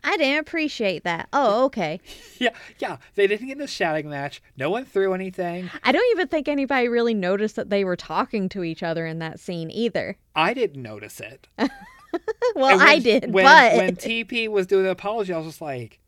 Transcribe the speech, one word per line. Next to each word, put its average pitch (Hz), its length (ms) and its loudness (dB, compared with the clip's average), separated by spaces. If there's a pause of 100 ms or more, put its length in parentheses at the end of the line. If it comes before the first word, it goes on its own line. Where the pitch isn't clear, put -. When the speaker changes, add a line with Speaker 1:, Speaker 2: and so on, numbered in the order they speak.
Speaker 1:
"I 339 140 0
didn't 285 220 2
appreciate 277 640 -4
that. 170 300 -4
Oh, 170 320 4
okay." 175 400 -4
Speaker 2:
<laughs> - 40 -20 (300)
Yeah, 240 120 0 (280)
yeah. - 180 -6 (180)
They 202 120 4
didn't 214 200 -2
get 269 100 -6
in 294 60 -8
a 277 40 -8
shouting 156 420 -4
match. 143 320 -10 (140)
No 135 140 -4
one 240 160 -4
threw 190 280 0
anything. 185 560 -6 (140)
Speaker 1:
I 240 80 4
don't 480 200 4
even 359 180 0
think 302 180 -2
anybody 277 400 0
really 233 260 0
noticed 202 440 -2
that - 120 -8
they 202 140 2
were 180 140 -2
talking 196 520 -4
to 185 140 -8
each 165 180 -6
other 165 240 -4
in 160 140 -8
that 160 220 -10
scene 165 300 -8
either. 190 440 -4 (220)
Speaker 2:
I 170 160 2
didn't 190 280 -4
notice 107 380 -14
it. - 380 -18
Speaker 1:
<laughs> 269 120 0 (840)
Well, 269 160 4
Speaker 2:
And 294 80 4
when, 294 80 8
Speaker 1:
I 294 120 8
did, 226 340 0
Speaker 2:
when, 190 120 6
Speaker 1:
but 269 300 10
Speaker 2:
when 185 200 2
T 226 280 -4
P 233 240 -4
was 202 200 0
doing 190 160 4
the 190 80 0
apology, 202 420 -4
I 165 40 -4
was 160 100 -6
just 156 140 -16
like 127 460 -10